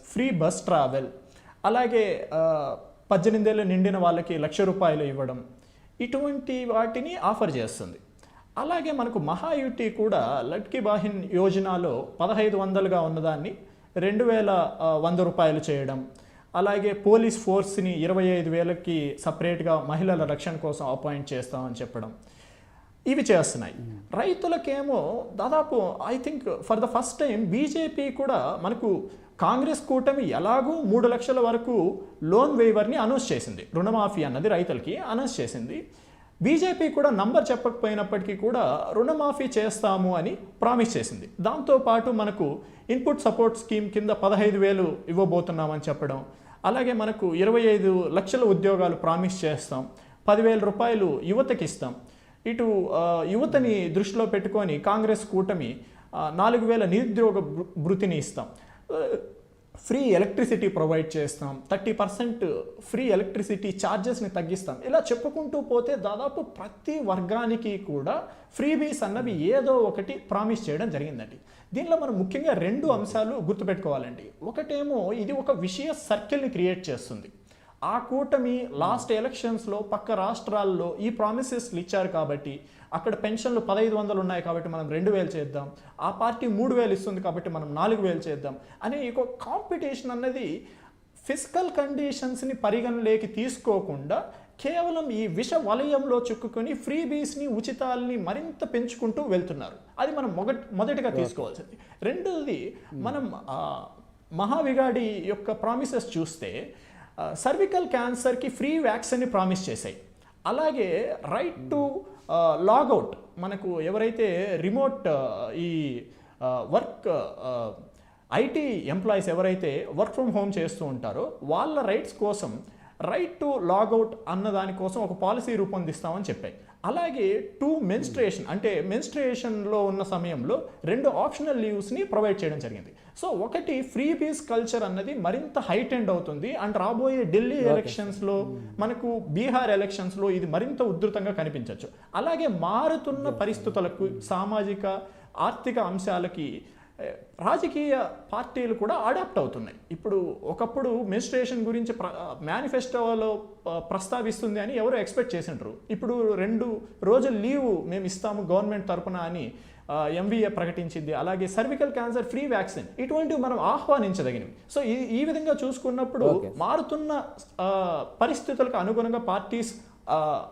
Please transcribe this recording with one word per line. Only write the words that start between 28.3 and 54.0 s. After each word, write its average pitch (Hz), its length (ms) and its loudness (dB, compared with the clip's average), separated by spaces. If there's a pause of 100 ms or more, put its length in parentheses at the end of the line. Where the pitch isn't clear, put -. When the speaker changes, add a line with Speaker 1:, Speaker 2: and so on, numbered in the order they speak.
Speaker 1:
మనకు 220 480 -2 (300)
కాంగ్రెస్ 254 400 2
కూటమి 262 480 2
ఎలాగూ 226 440 2
మూడు 240 360 4
లక్షల 247 320 2
వరకు 233 580 2 (240)
లోన్ 240 340 6
వేవర్ని 226 400 6
అనౌన్స్ 247 360 2
చేసింది, 107 420 -4
రుణమాఫీ 202 480 2
అన్నది 143 260 0
రైతులకి 170 480 0
అనౌన్స్ 254 440 -2
చేసింది. 127 500 -6 (520)
బీజేపీ 320 460 4
కూడా 285 220 4
నంబర్ 226 400 4
చెప్పకపోయినప్పటికీ 214 840 0
కూడా 202 560 2
రుణమాఫీ 285 520 2 (140)
చేస్తాము 202 580 2
అని 190 180 0
ప్రామిస్ 233 600 2
చేసింది. 110 340 -6 (100)
దాంతోపాటు 247 680 4
మనకు 202 480 0 (320)
ఇన్‌పుట్ 262 300 2
సపోర్ట్ 226 380 4
స్కీమ్ 214 320 -2
కింద 208 200 0
పదహైదు 202 480 4
వేలు 190 380 4 (120)
ఇవ్వబోతున్నామని 165 800 2
చెప్పడం, 139 360 -2 (400)
అలాగే 247 280 2
మనకు 214 420 0
ఇరవై 220 280 6
ఐదు 190 460 6
లక్షల 185 320 2
ఉద్యోగాలు 190 560 4
ప్రామిస్ 175 480 0
చేస్తాం, 139 440 -2 (400)
పదివేల 220 300 8
రూపాయలు 202 680 2
యువతకి 220 400 2
ఇస్తాం. 127 300 -6 (520)
ఇటు, 226 460 2
ఆ, 170 300 2
యువతని 220 680 2
దృష్టిలో 202 380 0